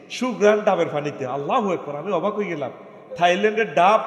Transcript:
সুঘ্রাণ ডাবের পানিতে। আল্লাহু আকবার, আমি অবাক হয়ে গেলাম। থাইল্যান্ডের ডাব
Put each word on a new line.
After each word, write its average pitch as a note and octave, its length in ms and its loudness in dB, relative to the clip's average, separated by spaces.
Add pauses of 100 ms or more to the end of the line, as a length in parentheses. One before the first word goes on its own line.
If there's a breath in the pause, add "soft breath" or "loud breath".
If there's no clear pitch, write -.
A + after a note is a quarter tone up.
(120)
সুঘ্রাণ G#3 480 0
ডাবের F3+ 280 2
পানিতে। D3 380 -6
আল্লাহু F3 480 -2
আকবার, C#3+ 220 -6
আমি E3 160 -8
অবাক F#3 220 -2
হয়ে G#3 140 -4
গেলাম। D3 240 -6 (460)
থাইল্যান্ডের G3 560 2
ডাব G3 340 6